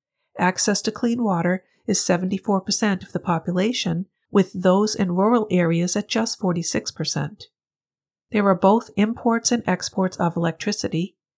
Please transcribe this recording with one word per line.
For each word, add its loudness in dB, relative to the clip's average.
Access 0
to -2
clean -2
water 0
is 0
seventy-four 0
percent -2
of -20
the -4
population, -2
with 4
those 2
in -2
rural 2
areas 2
at -4
just -2
forty-six -2
percent. -6
There 0
are 4
both 4
imports 0
and -2
exports -2
of 0
electricity, -4